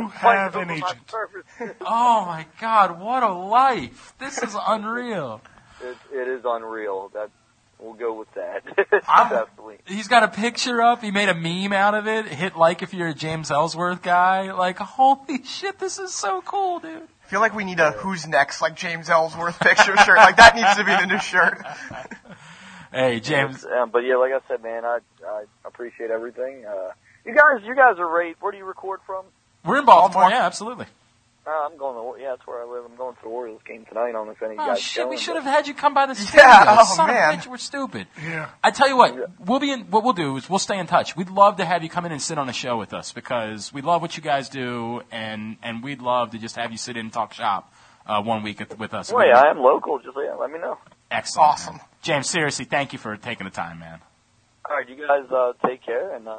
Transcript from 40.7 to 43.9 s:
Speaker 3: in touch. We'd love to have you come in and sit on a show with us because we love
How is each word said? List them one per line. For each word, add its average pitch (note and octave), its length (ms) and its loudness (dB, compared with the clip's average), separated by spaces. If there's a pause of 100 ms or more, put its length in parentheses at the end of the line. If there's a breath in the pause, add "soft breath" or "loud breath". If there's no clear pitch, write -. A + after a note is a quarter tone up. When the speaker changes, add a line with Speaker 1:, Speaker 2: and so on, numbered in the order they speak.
Speaker 3:
in F3 80 -8
touch. C#3+ 300 0
We'd F3+ 120 -6
love G3+ 300 4
to F#3 80 -2
have E3+ 160 -2
you D#3+ 80 -10
come F3 160 -6
in E3+ 60 -6
and C#3 100 -8
sit D#3+ 160 -6
on C#3 100 -4
a A#2+ 60 -8
show B2 240 -4
with G#2 160 -8
us F2 180 -10
because A2 640 -8
we C#3 80 -10
love E3 180 0